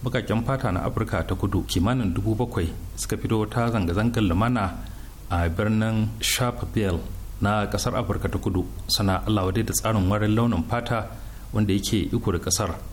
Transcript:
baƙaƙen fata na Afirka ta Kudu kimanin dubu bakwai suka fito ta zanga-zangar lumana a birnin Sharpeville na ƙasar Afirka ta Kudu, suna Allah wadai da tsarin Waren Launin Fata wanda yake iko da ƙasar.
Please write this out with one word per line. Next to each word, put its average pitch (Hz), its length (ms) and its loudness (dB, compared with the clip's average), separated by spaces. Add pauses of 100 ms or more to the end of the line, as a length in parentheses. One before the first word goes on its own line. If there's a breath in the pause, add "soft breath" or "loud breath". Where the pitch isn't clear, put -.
baƙaƙen 113 400 0
fata 131 280 0
na 87 180 0
Afirka - 360 0
ta 98 100 -2
Kudu - 280 0
kimanin 104 500 2
dubu 104 220 0
bakwai 117 320 0 (300)
suka - 200 -2
fito 107 320 0
ta 117 200 0
zanga-zangar 107 580 2
lumana 101 460 2 (560 loud breath)
a 85 180 2
birnin 107 640 2 (100)
Sharpeville 101 800 0 (400)
na 104 280 2
ƙasar 101 280 -2
Afirka 98 360 0
ta - 80 -2
Kudu, 90 260 0 (220)
suna 95 400 2
Allah 104 160 2
wadai 95 200 0
da 117 100 -2
tsarin 107 360 2
Waren 104 260 4
Launin 117 280 4
Fata 120 440 -2 (460 loud breath)
wanda 107 200 2
yake 101 380 2
iko 95 200 0
da 87 80 2
ƙasar. 92 340 0 (200)